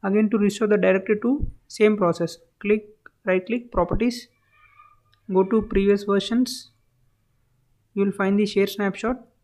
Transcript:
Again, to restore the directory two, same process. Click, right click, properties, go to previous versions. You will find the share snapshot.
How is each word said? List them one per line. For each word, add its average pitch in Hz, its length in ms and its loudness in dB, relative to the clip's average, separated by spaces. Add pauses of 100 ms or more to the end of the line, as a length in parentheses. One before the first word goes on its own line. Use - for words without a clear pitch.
Again, 208 280 0
to 226 80 0
restore 208 300 0
the 208 80 4
directory 190 440 2
two, 269 300 -2 (180)
same 214 280 2
process. 170 420 -2 (200)
Click, 214 280 0 (380)
right 185 200 0
click, 233 280 -6
properties, 208 560 -2 (1040)
go 185 120 2
to 214 180 0
previous 202 420 0
versions. 226 680 -2 (1200)
You 202 100 0
will 196 80 0
find 196 260 0
the 208 80 2
share 202 200 0
snapshot. 214 580 -6 (200)